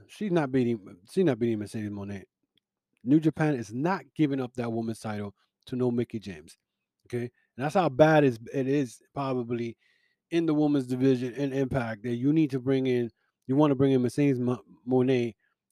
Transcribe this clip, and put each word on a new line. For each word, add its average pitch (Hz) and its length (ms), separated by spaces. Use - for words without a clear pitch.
She's 208 240
not 151 200
beating, 120 280
she's 190 140
not 127 140
beating 117 200
Mercedes 104 300
Moné. 101 340
New 139 160
Japan 156 360
is 110 180
not 160 280
giving 139 260
up 123 140
that 120 160
woman's 113 280
title 104 340
to - 100
no 123 140
Mickie 120 300
James. 85 380
Okay? 120 160
And - 420
that's 151 100
how 185 120
bad 151 360
it's, 127 140
it 135 140
is 135 340
probably 120 640
in 170 140
the 156 80
women's 147 320
division 127 480
in 135 200
Impact 120 500
that 120 120
you 131 180
need 156 180
to 135 80
bring 131 280
in, 123 220
you 131 80
wanna 147 180
bring 135 200
in 131 80
Mercedes 131 380
Mo-, 123 240
Moné 127 460